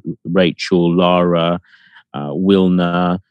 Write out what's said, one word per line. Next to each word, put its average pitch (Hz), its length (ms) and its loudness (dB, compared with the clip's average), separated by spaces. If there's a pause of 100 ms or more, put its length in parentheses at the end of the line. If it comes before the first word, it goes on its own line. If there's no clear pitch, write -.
(240)
Rachel, 85 720 0
Lara, 87 640 0 (560)
uh, 71 180 -8
Wilna, 90 960 2